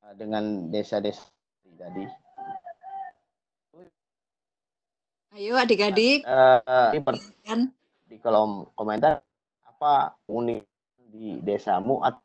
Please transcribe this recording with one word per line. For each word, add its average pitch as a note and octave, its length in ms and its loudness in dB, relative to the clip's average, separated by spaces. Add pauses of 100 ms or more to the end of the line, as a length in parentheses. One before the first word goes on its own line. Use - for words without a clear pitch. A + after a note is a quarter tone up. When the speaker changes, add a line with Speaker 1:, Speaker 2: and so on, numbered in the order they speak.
Speaker 1:
eh, G#2 160 -20
dengan G#2+ 480 -6
desa-desa G#2 560 -4 (560)
tadi. F2+ 240 -12 (3250)
Speaker 2:
Ayo G#3 240 -6
adik-adik. A3+ 720 2
Speaker 1:
Eh, C3 340 6 (320)
ini D#3 80 0
per- C3+ 160 -2
Speaker 2:
Silakan. - 440 -8 (500)
Speaker 1:
di A2 80 -20
kolom G#2+ 560 0
komentar A2+ 480 0 (400)
apa C#3+ 640 -2
unik A#2 360 -4 (520)
di G#2+ 260 -12
desamu G2 640 -2
atau B2 240 -2